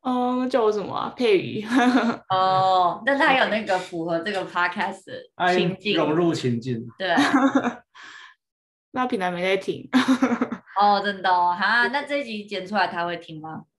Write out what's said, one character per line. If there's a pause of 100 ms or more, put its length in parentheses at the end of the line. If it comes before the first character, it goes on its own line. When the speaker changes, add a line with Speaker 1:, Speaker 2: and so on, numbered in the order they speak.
Speaker 1:
嗯，
叫
我
什
么
啊？
佩
瑜。 (300)
<laughs>
Speaker 2:
哦，
但
他
有
那
个
符
合
这
个
podcast
的
情
境。
Speaker 3:
他
已
经
融
入
情
境。 (120)
Speaker 2:
对
啊。
Speaker 1:
<laughs>
那
平
常
没
在
听。 (440)
<laughs>
Speaker 2:
哦，
真
的
哦，
哈，
那
这
一
集
剪
出
来
他
会
听
吗？ (160)